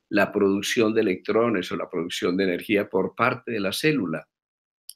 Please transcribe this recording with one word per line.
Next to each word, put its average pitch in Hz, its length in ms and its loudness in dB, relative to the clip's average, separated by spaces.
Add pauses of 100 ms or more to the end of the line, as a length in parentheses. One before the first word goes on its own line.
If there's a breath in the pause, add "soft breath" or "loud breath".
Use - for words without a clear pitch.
la 101 220 2
producción 101 640 2
de 110 80 4
electrones 104 720 0
o - 40 -4
la 85 140 -6
producción 90 480 -2
de 98 80 2
energía 95 440 0
por 95 240 0
parte 117 380 -2
de 113 80 -4
la 101 140 -4
célula. 95 540 -2 (680)